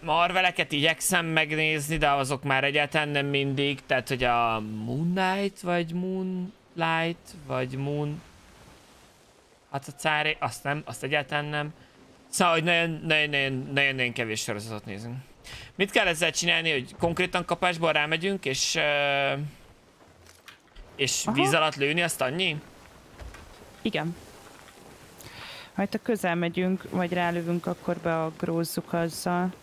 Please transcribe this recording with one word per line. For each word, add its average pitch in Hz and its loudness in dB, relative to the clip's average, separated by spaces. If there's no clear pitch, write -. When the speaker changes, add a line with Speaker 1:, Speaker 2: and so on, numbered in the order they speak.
Speaker 1:
Marveleket 175 2
igyekszem 160 2
megnézni, 156 0
de 147 4
azok 139 0
már 135 2
egyáltalán 147 2
nem 143 0
mindig. 139 0
Tehát, 127 0
hogy 127 -2
a 117 2
Moon 151 -2
Knight, 190 0
vagy 175 -2
Moonlight, 180 -4
vagy 131 -2
Moon, 147 -4
hát 139 -8
a 147 -14
cári, 151 0
azt - -4
nem, 147 -2
azt - -12
egyáltalán 147 -2
nem. 147 -4
Szóval, 175 4
hogy 160 4
nagyon, 170 2
nagyon, 151 4
nagyon, 135 0
nagyon, 139 4
nagyon 123 0
kevés 110 -2
sorozatot 107 -6
nézünk. 113 -10
Mit 202 0
kell 208 4
ezzel 165 2
csinálni, 165 2
hogy 131 -2
konkrétan 175 0
kapásból 170 2
rámegyünk, 160 0
és, - 0
ö, 143 2
és - 0
Speaker 2:
Aha. 220 0
Speaker 1:
víz 202 4
alatt 156 4
lőni, 143 0
azt 165 0
annyi? 151 0
Speaker 2:
Igen. 165 -4
Ha 196 0
itt - -4
a 220 0
közel 185 0
megyünk, 180 0
vagy 175 0
rálövünk, 175 0
akkor 175 -4
beagrózzuk 165 -2
azzal. 175 0